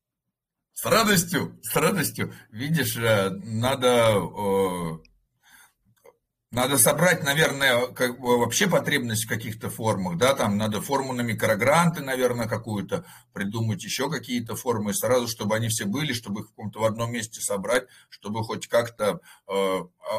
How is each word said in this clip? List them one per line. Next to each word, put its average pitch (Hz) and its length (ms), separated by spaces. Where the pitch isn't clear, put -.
с - 100
радостью, 185 760
с - 140
радостью. 147 560
Видишь, 123 460
э, 107 340
надо, 117 880
э, 90 800
надо 131 260
собрать, 160 460
наверное, 139 640
как 123 320
бы 123 180
вообще 120 300
потребность 127 580
в - 20
каких-то 113 420
формах, 95 480
да, 131 160
там 107 240
надо 107 220
форму 135 340
на 123 80
микрогранты, 120 800
наверное, 123 460
какую-то 104 560
придумать, 104 500
ещё 127 260
какие-то 117 460
формы, 104 380
сразу, 117 340
чтобы 110 280
они 113 120
все 113 180
были, 147 280
чтобы 104 280
их - 60
в - 20
каком-то 107 300
в 110 40
одном 117 280
месте 113 280
собрать, 104 460
чтобы 110 340
хоть 110 240
как-то, 107 520
э, 98 60
а, 95 320